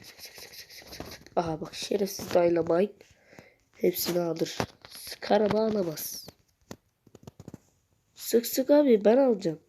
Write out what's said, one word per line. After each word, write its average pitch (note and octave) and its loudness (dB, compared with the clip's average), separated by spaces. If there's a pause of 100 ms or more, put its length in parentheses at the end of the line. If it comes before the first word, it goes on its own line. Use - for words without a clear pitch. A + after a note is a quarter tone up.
sık, - -20
sık, - -20
sık, - -20
sık, - -16
sık. - -18 (140)
Aha E3 -2
bak, D#3 -12
şerefsiz - -4
Dynamite. E3+ 2 (720)
Hepsini F3 -2
alır. E3 -4 (300)
Sık, - -8
araba G#3 2
alamaz. G3+ -4 (1900)
Sık, - 0
sık C4+ -2
abi, C4+ 6
ben A3 8
alacağım. F#3+ 2